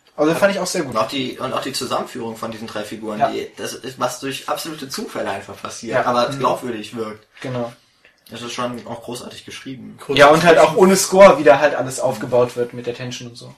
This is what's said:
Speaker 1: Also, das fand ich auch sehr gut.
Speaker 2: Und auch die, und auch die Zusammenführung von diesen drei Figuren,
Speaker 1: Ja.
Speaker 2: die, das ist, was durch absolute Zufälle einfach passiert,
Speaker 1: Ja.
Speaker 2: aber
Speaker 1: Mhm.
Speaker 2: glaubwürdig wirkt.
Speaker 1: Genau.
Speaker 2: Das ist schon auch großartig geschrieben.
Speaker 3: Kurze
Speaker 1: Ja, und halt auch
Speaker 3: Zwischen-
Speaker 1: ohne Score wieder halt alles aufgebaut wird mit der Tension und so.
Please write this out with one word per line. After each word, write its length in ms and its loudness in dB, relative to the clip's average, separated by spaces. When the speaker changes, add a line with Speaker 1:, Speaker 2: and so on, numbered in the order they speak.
Speaker 1:
Also, 140 2
das 100 0
fand 140 4
ich 60 -4
auch 60 -4
sehr 180 -2
gut. 100 -8
Speaker 2:
Und 60 0
auch 80 -2
die, 300 -6
und 140 -6
auch 80 -4
die 140 -6
Zusammenführung 640 -6
von 120 -8
diesen 160 -12
drei 180 -8
Figuren, 340 -10
Speaker 1:
Ja. 100 0
Speaker 2:
die, 180 -6
das 160 -10
ist, 260 -14
was 200 -4
durch 280 -8
absolute 400 -8
Zufälle 400 -8
einfach 320 -10
passiert, 360 -8
Speaker 1:
Ja. 100 0
Speaker 2:
aber 260 0
Speaker 1:
Mhm. 60 -8
Speaker 2:
glaubwürdig 580 -4
wirkt. 300 -10
Speaker 1:
Genau. 280 -6
Speaker 2:
Das 140 -14
ist 120 -10
schon 340 -8
auch 160 -12
großartig 400 -14
geschrieben. 600 -16
Speaker 3:
Kurze 140 0
Speaker 1:
Ja, 80 10
und 160 6
halt 160 8
auch 120 6
Speaker 3:
Zwischen- 80 -2
Speaker 1:
ohne 180 6
Score 420 8
wieder 220 6
halt 160 2
alles 240 -6
aufgebaut 560 0
wird 180 -4
mit 140 -12
der 60 -6
Tension 340 -12
und 80 -20
so. 220 -20